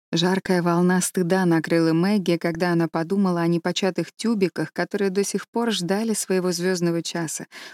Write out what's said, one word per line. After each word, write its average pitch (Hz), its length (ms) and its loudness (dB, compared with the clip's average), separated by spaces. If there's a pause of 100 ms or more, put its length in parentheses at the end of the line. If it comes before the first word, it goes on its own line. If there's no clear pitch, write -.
(140)
Жаркая 180 480 2
волна 180 380 4
стыда 185 460 2
накрыла 165 480 2
Мэгги, 180 420 2
когда 170 360 0
она 170 140 2
подумала 175 540 0
о 170 60 2
непочатых 175 680 -2
тюбиках, 185 580 -2
которые 196 360 -2
до 196 160 0
сих - 240 -6
пор 233 240 -2
ждали 196 400 -2
своего 185 400 -2
звёздного 170 500 0
часа, - 440 -6 (280)